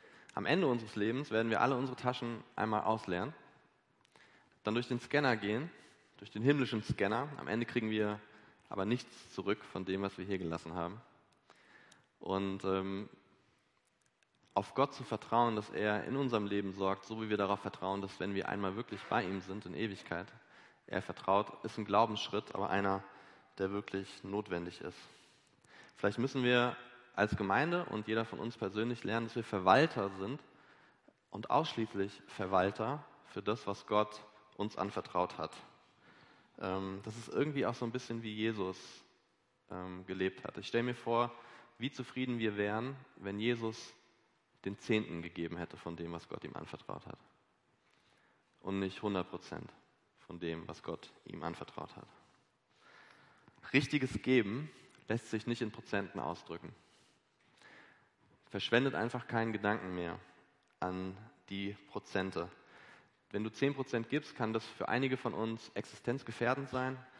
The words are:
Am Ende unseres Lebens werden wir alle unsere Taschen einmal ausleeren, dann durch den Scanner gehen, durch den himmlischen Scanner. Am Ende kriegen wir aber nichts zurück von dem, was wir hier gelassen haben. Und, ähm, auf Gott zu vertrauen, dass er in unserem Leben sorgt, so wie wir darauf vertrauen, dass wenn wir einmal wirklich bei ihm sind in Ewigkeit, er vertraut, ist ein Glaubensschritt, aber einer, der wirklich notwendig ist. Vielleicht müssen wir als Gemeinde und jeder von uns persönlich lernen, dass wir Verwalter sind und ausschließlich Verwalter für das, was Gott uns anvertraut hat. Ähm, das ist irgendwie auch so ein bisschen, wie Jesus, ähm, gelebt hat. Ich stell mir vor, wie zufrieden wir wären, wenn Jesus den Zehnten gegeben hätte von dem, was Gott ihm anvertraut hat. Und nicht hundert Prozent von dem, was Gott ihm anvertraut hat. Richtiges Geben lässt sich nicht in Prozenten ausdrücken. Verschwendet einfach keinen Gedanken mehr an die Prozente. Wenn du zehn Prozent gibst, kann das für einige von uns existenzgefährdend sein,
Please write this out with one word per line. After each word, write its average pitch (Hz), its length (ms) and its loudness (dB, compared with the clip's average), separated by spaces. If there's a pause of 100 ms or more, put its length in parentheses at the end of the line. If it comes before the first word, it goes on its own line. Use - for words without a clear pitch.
(340)
Am - 100 -2
Ende 170 220 4
unseres 117 280 2
Lebens 117 360 2
werden 113 180 4
wir 113 140 4
alle 131 120 6
unsere 127 220 -2
Taschen 120 480 -2 (100)
einmal 107 280 2
ausleeren, 110 500 0 (1300)
dann 107 120 2
durch 120 140 2
den 120 120 0
Scanner 135 380 4
gehen, 110 320 0 (480)
durch 101 120 -16
den 107 120 -4
himmlischen 127 400 4
Scanner. 110 460 2 (100)
Am 67 100 -8
Ende 113 160 0
kriegen 110 240 0
wir 107 320 2 (480)
aber 95 160 0
nichts - 480 -4
zurück 98 320 0
von 95 220 -6
dem, 95 160 0
was 98 160 -2
wir 92 80 -6
hier 98 100 0
gelassen 82 380 -4
haben. 90 260 -4 (1160)
Und, 95 460 -2
ähm, 98 440 0 (1400)
auf - 220 0
Gott 135 180 4
zu 131 120 -10
vertrauen, 117 500 4
dass 107 160 -2
er 104 340 2
in 123 120 -2
unserem 120 280 2
Leben 101 300 0
sorgt, 98 320 0
so 110 160 -4
wie 107 80 -2
wir 107 60 4
darauf 98 240 4
vertrauen, 98 420 -2
dass 98 160 -8
wenn 101 160 -2
wir 98 140 0
einmal 98 260 0
wirklich 104 300 -8
bei 113 180 2
ihm 95 180 -2
sind 95 240 -8
in 92 100 -8
Ewigkeit, 95 520 -4 (640)
er - 120 0
vertraut, - 640 0
ist 107 140 -6
ein 107 60 -2
Glaubensschritt, 104 680 2
aber 98 160 -2
einer, 98 360 2 (540)
der 98 120 2
wirklich 98 380 -4 (160)
notwendig 98 560 -4
ist. - 180 -10 (1000)
Vielleicht 104 220 2
müssen 135 240 2
wir 123 340 6 (380)
als 104 220 4
Gemeinde 135 500 2
und 104 220 -4
jeder 113 160 2
von - 160 -8
uns 117 180 -6
persönlich 110 460 -2
lernen, 113 220 0
dass - 100 -6
wir 113 80 -2
Verwalter 101 720 6
sind 110 240 -6 (880)
und 104 180 -8
ausschließlich 110 800 0
Verwalter 98 800 2 (240)
für - 140 -8
das, 110 260 0
was - 180 -4
Gott 107 340 2 (360)
uns 104 200 -2
anvertraut 92 600 0
hat. 78 180 -4 (1040)
Ähm, 95 440 -2
das 110 120 -8
ist 113 120 -12
irgendwie 139 380 0
auch 117 80 0
so 120 120 -4
ein 113 60 -4
bisschen, 117 320 -6
wie 107 100 -6
Jesus, 107 420 0 (920)
ähm, 92 360 -8
gelebt 92 380 0
hat. - 140 -8
Ich 101 80 -8
stell 117 160 2
mir 123 140 0
vor, 117 340 2 (480)
wie 127 140 -4
zufrieden 127 480 -2
wir 107 160 0
wären, 110 400 0 (200)
wenn 98 220 -4
Jesus 113 560 -2 (720)
den 101 120 -4
Zehnten 85 440 2
gegeben 85 340 -4
hätte 87 220 -6
von 85 180 -6
dem, 85 160 -6
was 85 160 -8
Gott - 160 -8
ihm - 100 -10
anvertraut - 520 -10
hat. - 100 -14 (1400)
Und 98 180 -2
nicht 95 220 -2
hundert 98 300 0
Prozent - 420 -10 (460)
von 85 200 -14
dem, 82 300 -4
was 85 140 -10
Gott - 280 -8 (140)
ihm - 180 -10
anvertraut - 540 -8
hat. - 100 -16 (1700)
Richtiges 131 480 4
Geben 127 500 4 (380)
lässt 117 220 -2
sich 110 160 -2
nicht 120 160 -2
in 110 80 -2
Prozenten 101 500 -4
ausdrücken. 85 540 -6 (1800)
Verschwendet 117 440 4
einfach 117 320 -2
keinen 113 280 2
Gedanken 101 400 2
mehr 87 240 -4 (600)
an 92 380 -2 (320)
die 98 260 -4 (160)
Prozente. 92 600 -2 (800)
Wenn 104 140 -2
du 110 60 -4
zehn 139 240 2
Prozent 123 360 -2
gibst, 151 260 -2
kann 110 160 0
das 113 140 -2
für - 240 -4
einige 127 260 2
von 117 160 -2
uns 113 380 -4
existenzgefährdend 123 1000 -2
sein, 127 340 -2 (180)